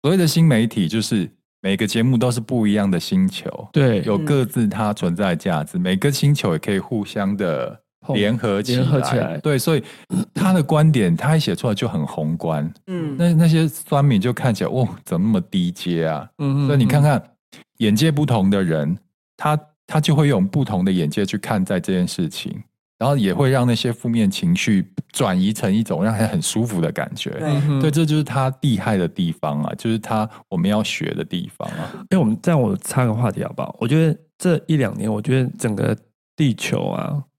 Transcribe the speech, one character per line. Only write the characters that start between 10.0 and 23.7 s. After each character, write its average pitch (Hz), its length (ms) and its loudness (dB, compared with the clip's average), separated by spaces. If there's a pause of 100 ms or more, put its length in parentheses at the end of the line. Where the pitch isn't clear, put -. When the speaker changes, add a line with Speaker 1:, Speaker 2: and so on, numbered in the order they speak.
Speaker 1:
他 190 200 2
的 170 100 4
观 156 280 4
点， 95 240 2
他 147 200 0
一 156 40 4
写 101 160 -2
出 123 120 -4
来 104 80 0
就 120 120 -2
很 82 200 -4
宏 80 300 -4
观。 80 300 -2 (200)
Speaker 3:
嗯。 165 300 -6
Speaker 1:
那， 175 160 2
那 165 140 6
些 160 200 4
酸 - 360 -2
民 123 160 4
就 120 120 0
看 113 240 0
起 95 80 -4
来， - 80 -2
哦， 123 160 0 (160)
怎 85 160 -2
么 101 80 2
那 113 60 2
么 95 80 2
低 87 300 -2
阶 82 360 -2
啊？ 76 180 -4 (120)
Speaker 2:
嗯 139 160 -2
哼 139 80 0
哼。 139 60 0
Speaker 1:
所 147 80 2
以 135 40 6
你 120 60 4
看 143 160 4
看， 143 200 4 (600)
眼 107 120 4
界 156 160 2
不 147 140 0
同 101 240 2
的 98 140 2
人， 80 340 0 (400)
他， 151 220 0 (260)
他 - 140 -2
就 151 160 2
会 147 120 4
用 98 200 2
不 139 160 -2
同 92 220 -2
的 98 60 2
眼 85 180 2
界 101 160 -2
去 104 120 -6
看 98 260 -2
待 92 160 -2
这 95 140 -4
件 90 140 0
事 85 220 -4
情， - 220 -10 (460)
然 123 120 -2
后 143 80 2
也 98 160 2
会 135 160 2
让 127 180 2
那 120 80 2